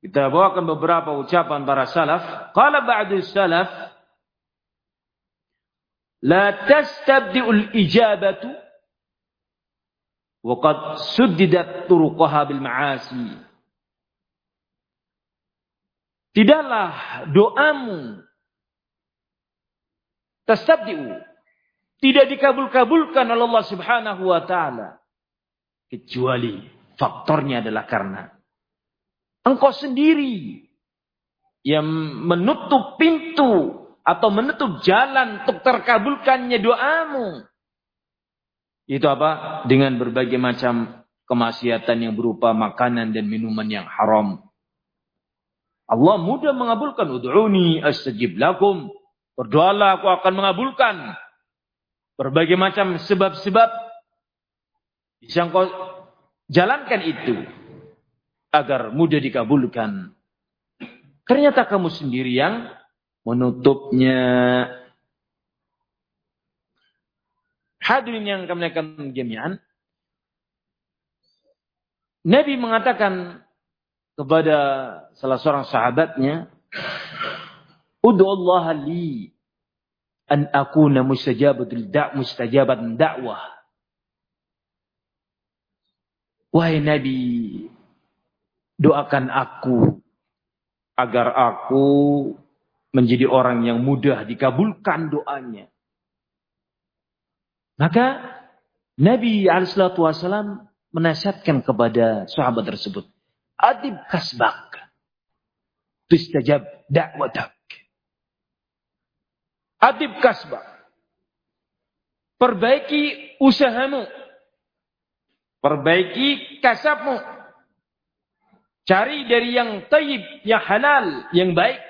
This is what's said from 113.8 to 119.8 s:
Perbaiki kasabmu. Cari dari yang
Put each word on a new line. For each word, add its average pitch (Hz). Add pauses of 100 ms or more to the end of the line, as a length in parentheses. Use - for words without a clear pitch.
Perbaiki 175
kasabmu. 285 (1500)
Cari 247
dari 240
yang 220